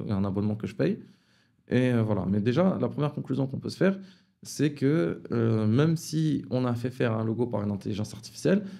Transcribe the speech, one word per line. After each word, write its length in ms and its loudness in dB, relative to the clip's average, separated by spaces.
un 160 0
abonnement 320 0
que 100 -6
je 80 -8
paye. 240 0
Et, 240 2
euh, 100 4
voilà. 240 0
Mais 140 2
déjà, 400 2
la 80 0
première 260 -2
conclusion 320 -2
qu'on 140 -6
peut 80 -6
se 80 -8
faire, 200 4
c'est 320 -2
que, 480 0
euh, 340 2
même 300 4
si 540 -2
on 160 0
a 80 0
fait 160 -4
faire 220 0
un 120 -2
logo 220 0
par 160 -2
une 80 0
intelligence 420 -4
artificielle, 520 0